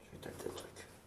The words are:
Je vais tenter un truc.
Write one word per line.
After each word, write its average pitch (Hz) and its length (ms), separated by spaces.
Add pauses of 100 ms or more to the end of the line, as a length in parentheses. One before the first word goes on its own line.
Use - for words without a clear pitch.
Je - 80
vais - 60
tenter 50 320
un - 40
truc. - 340 (200)